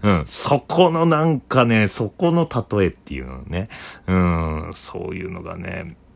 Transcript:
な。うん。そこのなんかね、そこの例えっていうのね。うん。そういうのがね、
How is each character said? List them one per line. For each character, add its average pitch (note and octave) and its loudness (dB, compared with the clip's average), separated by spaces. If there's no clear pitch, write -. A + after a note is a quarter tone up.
な。 G2 2
う - -2
ん。 - -6
そ - 2
こ F3 4
の E3 2
な D#3+ 4
ん D#3 2
か B2+ 2
ね、 A2 4
そ G#2 -4
こ E3+ 0
の E3 2
例 G#2 0
え - 2
っ D#2+ 0
て - -16
い C2 -8
う B1+ -10
の C2 -12
ね。 F2 -6
う F#2+ 2
ん。 E2 0
そ - -8
う F#2 -8
い F2+ -10
う F#2 -10
の F2 -12
が F2 -12
ね、 F2 -10